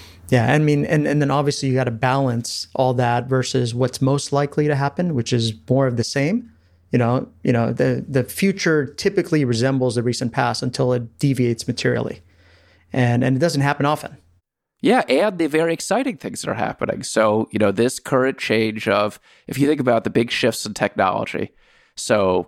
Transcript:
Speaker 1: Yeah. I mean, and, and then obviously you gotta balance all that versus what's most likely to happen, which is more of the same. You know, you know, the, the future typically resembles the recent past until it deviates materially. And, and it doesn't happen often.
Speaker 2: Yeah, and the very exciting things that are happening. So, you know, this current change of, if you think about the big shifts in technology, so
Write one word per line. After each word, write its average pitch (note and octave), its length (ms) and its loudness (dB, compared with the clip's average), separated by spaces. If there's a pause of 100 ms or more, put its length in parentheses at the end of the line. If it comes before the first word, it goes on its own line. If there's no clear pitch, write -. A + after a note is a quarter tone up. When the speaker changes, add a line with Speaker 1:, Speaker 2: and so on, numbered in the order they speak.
(300)
Speaker 1:
Yeah. B2 240 4
I D3+ 60 4
mean, D3 260 2
and, D3+ 220 2
and D3 140 2
then C#3 100 2
obviously C#3 360 0
you B2+ 80 2
gotta B2+ 160 0
balance B2 800 -2
all C3 200 2
that B2 340 0
versus B2+ 480 0
what's A#2+ 260 -2
most C#3 300 0
likely C#3+ 360 0
to D3 80 0
happen, C#3+ 380 -2
which A#2+ 200 -2
is A2+ 200 0 (160)
more C3 180 4
of A#2+ 100 -2
the A#2 80 0
same. F3 480 -2 (380)
You B2 80 2
know, A#2+ 280 0 (160)
you - 80 2
know, A#2 220 2
the, B2+ 340 0
the C3 160 0
future E3+ 640 0
typically E3 580 0
resembles B2+ 520 0
the A#2+ 80 0
recent A#2+ 280 -2
past A#2+ 320 -2
until B2+ 300 0
it B2 260 -6
deviates B2 480 0
materially. B2 540 -2 (720)
And, B2 300 2
and C3 120 2
it B2+ 40 0
doesn't D#3+ 220 0
happen C#3+ 240 0
often. D3 320 -4 (640)
Speaker 2:
Yeah, A#3+ 300 2
and F#3 280 2
the E3 100 0
very E3 260 0
exciting G#3+ 440 -4
things - 240 -10
that - 100 -6
are - 20 -2
happening. - 500 -4
So, A2 480 0
you G#2+ 80 -2
know, G2+ 120 2
this A2+ 280 0
current C3 380 0
change A2 500 -2
of, G#2 320 0 (280)
if - 100 -8
you C#3+ 100 2
think D3 140 2
about A#2+ 220 2
the A#2 60 -2
big A#2+ 220 0
shifts - 340 -2
in G#2+ 80 -8
technology, G2+ 800 -2 (440)
so F#2+ 520 2